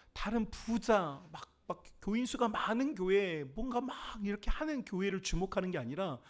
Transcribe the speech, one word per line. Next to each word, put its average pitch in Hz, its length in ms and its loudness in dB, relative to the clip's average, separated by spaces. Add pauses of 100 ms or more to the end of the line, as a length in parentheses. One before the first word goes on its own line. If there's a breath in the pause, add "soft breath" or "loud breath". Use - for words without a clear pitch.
(120)
다른 220 380 0
부자, 202 840 2
막, - 240 -16 (100)
막 - 160 -6 (180)
교인 226 260 0
수가 233 220 2
많은 240 460 0
교회, 180 500 2
뭔가 240 360 -2
막 240 440 -6
이렇게 202 260 2
하는 302 340 0
교회를 190 380 0
주목하는 185 480 0
게 175 80 -2
아니라, 139 520 -4